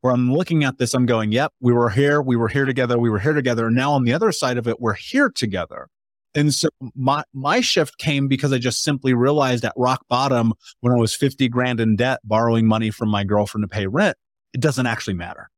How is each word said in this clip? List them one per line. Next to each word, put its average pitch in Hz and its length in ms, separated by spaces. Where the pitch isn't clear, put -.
where 127 120
I'm 123 200
looking 160 320
at 127 140
this, 120 160
I'm 127 120
going, 110 260
"Yep, 135 280
we 123 120
were 120 180
here, 143 320
we 127 140
were 113 120
here 139 180
together, 123 320
we 117 120
were 107 80
here 127 140
together." 123 340
And 113 100
now 135 160
on 135 120
the 120 80
other 127 200
side 123 260
of 117 100
it, 170 120
we're 110 140
here 262 360
together. 92 580
And 147 180
so - 160
my, 139 280
my 143 280
shift - 380
came 139 300
because 135 240
I 131 60
just 120 240
simply 135 320
realized 127 500
at 113 120
rock 127 320
bottom 123 440
when 123 120
I 123 40
was 117 180
fifty 135 340
grand 123 320
in 110 160
debt, 123 280
borrowing 113 420
money 110 240
from 110 180
my 101 160
girlfriend 104 400
to 98 40
pay 101 180
rent, 165 300
it 127 80
doesn't 131 260
actually 110 280
matter. - 440